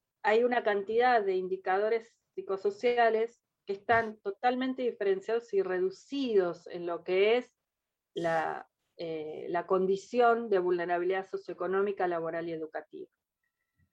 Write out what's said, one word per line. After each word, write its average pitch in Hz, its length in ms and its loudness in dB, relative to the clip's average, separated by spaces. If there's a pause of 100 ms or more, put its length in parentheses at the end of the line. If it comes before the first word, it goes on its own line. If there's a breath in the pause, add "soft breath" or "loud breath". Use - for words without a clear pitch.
(220)
hay 220 220 4
una 240 180 2
cantidad 220 600 2
de 196 120 0
indicadores 190 800 -2 (200)
psicosociales 220 1040 0 (260)
que 202 60 -6
están 220 480 0
totalmente 254 600 -2
diferenciados 220 720 -2
y 196 100 2
reducidos 185 1040 0
en 175 180 -10
lo 170 160 -6
que 196 340 2
es - 160 -6 (600)
la, 160 540 -2 (280)
eh, 156 540 -8
la 170 160 -2
condición 226 840 2
de 196 100 4
vulnerabilidad 175 680 0
socioeconómica, 190 800 -4
laboral 170 420 -4
y 170 40 -6
educativa. 156 560 -10 (840)